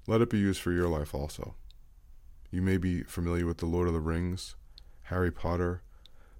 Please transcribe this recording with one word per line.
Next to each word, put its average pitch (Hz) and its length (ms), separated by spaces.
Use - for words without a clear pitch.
Let 113 140
it 120 100
be 107 80
used 98 220
for 90 100
your 87 160
life 76 260
also. - 440
You 90 120
may 95 160
be 87 240
familiar 87 420
with 85 140
The 87 80
Lord 87 220
of 85 40
the 82 80
Rings, 85 540
Harry 90 280
Potter, 87 520